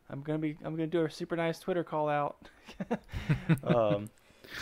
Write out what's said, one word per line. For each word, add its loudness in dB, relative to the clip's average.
I'm -8
gonna -2
be, -2
I'm -4
gonna 0
do 2
a 0
super -6
nice 0
Twitter 0
call 0
out." -2
<laughs> 0
Um, 4